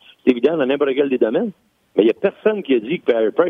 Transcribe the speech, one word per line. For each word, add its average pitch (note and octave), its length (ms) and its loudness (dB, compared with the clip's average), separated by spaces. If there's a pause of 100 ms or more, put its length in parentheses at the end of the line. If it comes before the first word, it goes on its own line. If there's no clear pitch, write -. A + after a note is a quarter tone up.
(240)
c'est B2+ 60 2
évident C3 260 2
dans C#3 100 0
n'importe C#3+ 280 0
quel C#3+ 140 0
des B2+ 100 -2
domaines. C#3+ 320 0 (460)
Mais F#2+ 80 0
il - 20 4
y A2+ 40 2
a - 40 0
personne G3+ 480 -2
qui C3+ 120 -2
a A#2 60 2
dit A2+ 200 -6
que - 120 -6
Carey A2 200 0
Price F3 180 0